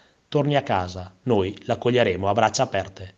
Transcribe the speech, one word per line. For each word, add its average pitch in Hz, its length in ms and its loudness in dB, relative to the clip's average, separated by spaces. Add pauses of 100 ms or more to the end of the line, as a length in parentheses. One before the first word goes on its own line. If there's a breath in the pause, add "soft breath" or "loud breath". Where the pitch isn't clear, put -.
(280 loud breath)
torni 147 280 0
a 135 60 2
casa, 92 520 -4 (100)
noi 101 400 2
l'accoglieremo 113 640 2
a 104 40 2
braccia 110 320 2
aperte. 95 540 -6